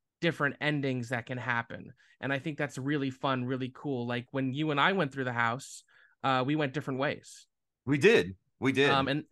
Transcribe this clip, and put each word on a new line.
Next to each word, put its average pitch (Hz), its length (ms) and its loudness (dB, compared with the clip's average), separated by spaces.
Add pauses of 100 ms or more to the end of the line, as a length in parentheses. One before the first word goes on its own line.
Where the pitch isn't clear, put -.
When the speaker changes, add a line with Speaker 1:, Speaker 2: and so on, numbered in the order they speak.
(200)
Speaker 1:
different 147 400 0
endings 135 500 -2
that 120 160 -4
can 127 120 -8
happen. 120 540 -4 (280)
And 135 120 -2
I 139 60 0
think 147 200 -6
that's 139 200 -4
really 139 320 -2
fun, 127 340 -2
really 131 300 -4
cool. 123 320 -4
Like, 123 240 -4
when 131 240 -2
you 156 160 -2
and 143 100 2
I 170 120 6
went 165 200 0
through 135 120 -4
the 123 80 -2
house, 120 500 -2 (420)
uh, 131 220 2
we 147 100 2
went 143 160 0
different 135 280 -4
ways. - 460 -6 (380)
Speaker 2:
We 139 140 2
did. 127 380 6 (240)
We 131 120 2
did. 139 180 4
Speaker 1:
Um, 139 180 4
and, 147 240 -2